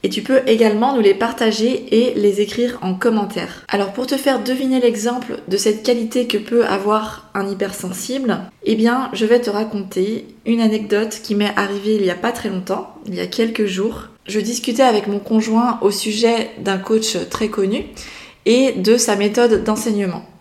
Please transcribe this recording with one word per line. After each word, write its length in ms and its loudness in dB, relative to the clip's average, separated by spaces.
Et 60 0
tu 140 -6
peux 240 2
également 480 2
nous 60 2
les 120 6
partager 760 0
et 240 4
les 260 2
écrire 400 -2
en 140 -2
commentaire. 720 -2
Alors 260 -2
pour 140 -6
te 100 0
faire 260 0
deviner 360 0
l'exemple 580 0
de 100 -2
cette 260 0
qualité 420 0
que 140 0
peut 260 2
avoir 720 -2
un 120 -2
hypersensible, 920 -4
eh 100 2
bien 400 2
je 140 0
vais 120 6
te 120 -2
raconter 760 -4
une 120 2
anecdote 600 0
qui 140 -4
m'est 200 0
arrivée 420 0
il 60 2
y 60 2
a 60 -2
pas 160 -2
très 180 -6
longtemps, 460 -6
il 80 -10
y 60 -8
a 80 -4
quelques 400 0
jours. 400 -4
Je 140 -2
discutais 420 -2
avec 240 4
mon 140 -2
conjoint 640 2
au 80 4
sujet 680 0
d'un 220 -2
coach 360 0
très 200 -4
connu 360 0
et 240 6
de 260 4
sa 180 2
méthode 480 2
d'enseignement. 640 -2